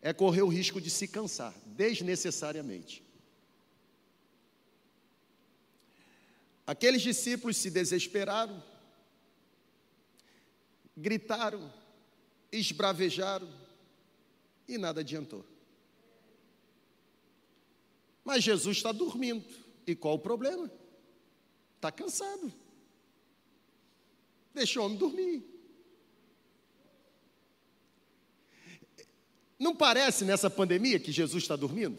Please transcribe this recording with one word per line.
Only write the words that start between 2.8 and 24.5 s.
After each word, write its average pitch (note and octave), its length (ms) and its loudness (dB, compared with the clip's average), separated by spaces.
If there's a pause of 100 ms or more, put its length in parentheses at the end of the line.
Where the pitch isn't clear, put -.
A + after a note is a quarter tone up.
Aqueles A#3+ 360 6
discípulos A#3+ 560 -2
se F#3+ 120 -2
desesperaram, F#3+ 920 -2 (2250)
gritaram, G#3 760 -2 (800)
esbravejaram F#3 1120 -2 (1040)
e B3 100 -6
nada E3 220 -4
adiantou. C#3 440 -8 (2750)
Mas C4 180 4
Jesus G3+ 380 2
tá A3+ 120 -2
dormindo. A#3+ 520 -2 (420)
E E3+ 100 -2
qual D#3 180 0
o D#3 40 0
problema? C4 520 -4 (1080)
Tá D#3 100 -2
cansado. F#4+ 640 -6 (2000)